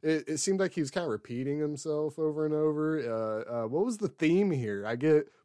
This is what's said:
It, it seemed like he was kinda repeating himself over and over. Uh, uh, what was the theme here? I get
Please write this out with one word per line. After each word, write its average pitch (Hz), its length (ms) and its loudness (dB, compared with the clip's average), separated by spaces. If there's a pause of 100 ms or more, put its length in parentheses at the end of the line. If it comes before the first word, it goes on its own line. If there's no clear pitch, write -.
It, 156 260 0
it 156 80 -2
seemed 190 220 0
like 185 140 0
he 170 80 -2
was 139 100 -4
kinda 175 180 -4
repeating 127 500 -4
himself 151 600 -4
over 156 260 0
and 151 80 0
over. 151 460 2
Uh, 113 640 -2
uh, 110 40 -2
what 156 180 0
was 240 120 -2
the 208 120 -2
theme 180 420 4
here? 107 340 -2
I 113 100 -2
get 151 360 4 (140)